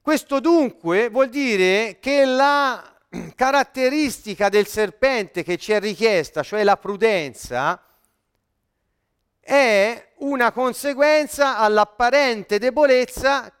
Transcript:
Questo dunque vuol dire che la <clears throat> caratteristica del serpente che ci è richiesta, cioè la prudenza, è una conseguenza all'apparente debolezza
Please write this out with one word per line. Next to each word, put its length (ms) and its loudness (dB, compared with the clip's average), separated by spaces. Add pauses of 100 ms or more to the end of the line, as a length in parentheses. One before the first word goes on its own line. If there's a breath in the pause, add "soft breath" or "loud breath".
Questo 400 -2
dunque 680 0
vuol 220 0
dire 680 0
che 260 2
la 680 0 (200)
<clears throat> 220 -14
caratteristica 1120 -2
del 180 2
serpente 760 -4
che 140 -4
ci 140 -6
è 80 2
richiesta, 640 -2
cioè 200 -4
la 140 4
prudenza, 1040 -4 (1600)
è 800 0
una 340 -2
conseguenza 1040 0
all'apparente 1040 0
debolezza 1000 0